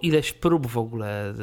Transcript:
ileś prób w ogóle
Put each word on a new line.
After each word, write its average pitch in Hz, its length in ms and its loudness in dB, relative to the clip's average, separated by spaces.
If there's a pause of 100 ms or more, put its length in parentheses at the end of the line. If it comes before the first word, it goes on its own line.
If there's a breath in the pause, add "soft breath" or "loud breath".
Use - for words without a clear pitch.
ileś 156 300 2
prób 165 340 2
w 117 120 -4
ogóle 104 640 -4